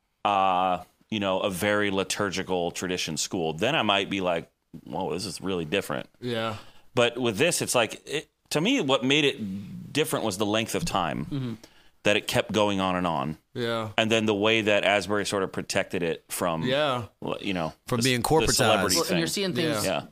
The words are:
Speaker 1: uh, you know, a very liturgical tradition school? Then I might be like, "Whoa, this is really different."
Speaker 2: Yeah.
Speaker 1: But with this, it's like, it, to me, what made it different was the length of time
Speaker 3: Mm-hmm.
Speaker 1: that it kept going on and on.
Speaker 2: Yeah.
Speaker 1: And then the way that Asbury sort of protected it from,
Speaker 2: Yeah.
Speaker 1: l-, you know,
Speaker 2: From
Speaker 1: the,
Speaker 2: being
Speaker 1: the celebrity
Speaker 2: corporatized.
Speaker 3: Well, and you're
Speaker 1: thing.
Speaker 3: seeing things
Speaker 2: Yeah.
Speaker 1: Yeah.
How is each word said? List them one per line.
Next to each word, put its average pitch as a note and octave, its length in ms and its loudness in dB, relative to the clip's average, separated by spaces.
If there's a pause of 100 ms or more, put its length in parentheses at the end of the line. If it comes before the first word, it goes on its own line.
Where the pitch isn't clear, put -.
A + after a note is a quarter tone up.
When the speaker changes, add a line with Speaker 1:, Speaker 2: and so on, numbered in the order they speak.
(240)
Speaker 1:
uh, F#2 580 4 (280)
you G#2+ 100 -2
know, F#2+ 200 0
a G#2 100 0
very G#2 400 2
liturgical F#2 800 -2
tradition F2 460 -4
school? D#2+ 360 -2
Then G#2+ 220 -2
I C#3+ 80 2
might G2+ 280 2
be G2+ 100 -2
like, F2 300 -2 (340)
"Whoa, D2+ 280 -6
this F#2 140 -6
is - 140 -10
really F2+ 240 -4
different." D#2 440 -4 (120)
Speaker 2:
Yeah. A2+ 360 -4 (380)
Speaker 1:
But A#2+ 240 2
with A#2 180 0
this, D#3 260 2
it's A2 120 -2
like, A2+ 320 0
it, D3 220 -8 (220)
to D3+ 100 0
me, B3 200 2
what C3+ 240 2
made D3 200 4
it G2+ 680 -6
different D3 320 0
was G2+ 140 -2
the G#2+ 80 2
length G#2+ 280 0
of F2 100 -2
time D2+ 420 -2
Speaker 3:
Mm-hmm. C3 260 -6 (520)
Speaker 1:
that G#2 120 6
it - 100 -2
kept A#2+ 260 0
going G#2 280 4
on F#2 160 2
and F2+ 100 0
on. D2+ 320 -2 (160)
Speaker 2:
Yeah. A#2 420 -4
Speaker 1:
And A2 140 4
then A2 160 4
the G#2+ 80 4
way A2 280 4
that G2+ 220 4
Asbury G2+ 420 2
sort G2 160 0
of F2+ 100 -2
protected F#2 500 -2
it E2 260 -2
from, E2 360 -2
Speaker 2:
Yeah. C3 400 -2 (200)
Speaker 1:
l-, - 160 -4
you G2+ 140 -4
know, E2 180 -4 (140)
Speaker 2:
From A#2+ 140 -2
Speaker 1:
the, A#2+ 40 0
Speaker 2:
being B2 160 2
Speaker 1:
the C#3+ 320 2
celebrity G#2+ 440 2
Speaker 2:
corporatized. E2+ 40 2
Speaker 3:
Well, - 100 0
and F3+ 80 2
you're E3 100 0
Speaker 1:
thing. F#3+ 240 -2
Speaker 3:
seeing - 20 -4
things A#2 300 0
Speaker 2:
Yeah. F#2+ 60 0 (120)
Speaker 1:
Yeah. - 100 -14